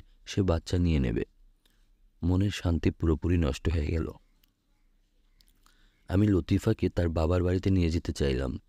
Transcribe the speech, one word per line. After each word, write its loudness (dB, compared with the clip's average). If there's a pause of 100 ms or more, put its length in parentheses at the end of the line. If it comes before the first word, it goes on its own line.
(260)
সে -2
বাচ্চা 0
নিয়ে 2
নেবে। -2 (1000)
মনের 2
শান্তি 0
পুরোপুরি 0
নষ্ট -2
হয়ে -2
গেল। -4 (2000)
আমি 2
লতিফাকে 2
তার 0
বাবার 0
বাড়িতে 0
নিয়ে 2
যেতে -4
চাইলাম, -2